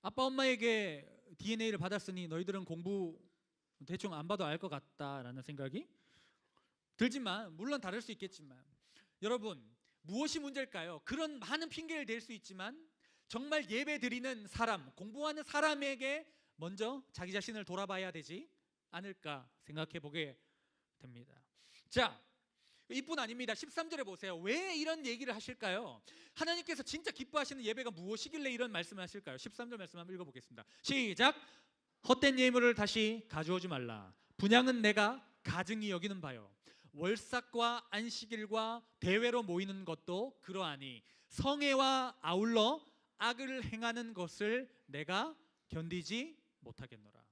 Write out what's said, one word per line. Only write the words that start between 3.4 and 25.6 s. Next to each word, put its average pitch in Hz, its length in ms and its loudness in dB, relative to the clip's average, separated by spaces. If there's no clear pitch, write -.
대충 185 280 -4
안 156 140 -6
봐도 190 180 0
알 151 120 0
것 180 120 -4
같다라는 135 720 -8
생각이 143 440 -8
들지만, 220 600 0
물론 254 260 -2
다를 202 200 -4
수 233 120 -10
있겠지만, 143 500 -12
여러분, 208 400 -2
무엇이 285 380 -2
문제일까요? 254 640 -6
그런 294 360 -4
많은 285 300 -2
핑계를 320 360 -6
댈 220 160 -4
수 240 100 -16
있지만 214 580 -12
정말 277 420 -2
예배 277 300 0
드리는 240 480 -2
사람, 196 480 0
공부하는 285 480 -4
사람에게 285 800 2
먼저 202 560 -4
자기 180 220 -6
자신을 208 320 -4
돌아봐야 190 460 -2
되지 165 380 -12
않을까 156 560 -8
생각해 156 360 -6
보게 147 400 -6
됩니다. 127 460 -20
자, 220 300 2
이뿐 285 300 -4
아닙니다. 233 340 -2
십삼 320 360 -4
절에 302 140 -4
보세요. 190 340 -6
왜 311 400 0
이런 311 280 -2
얘기를 240 300 -4
하실까요? 202 680 -4